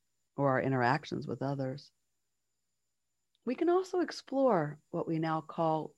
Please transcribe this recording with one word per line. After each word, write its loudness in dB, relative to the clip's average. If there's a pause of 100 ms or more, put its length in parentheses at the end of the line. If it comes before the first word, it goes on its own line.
(360)
or 2
our 2
interactions 0
with -8
others. -6 (1600)
We -2
can 0
also 2
explore 2 (120)
what -4
we -2
now -2
call -2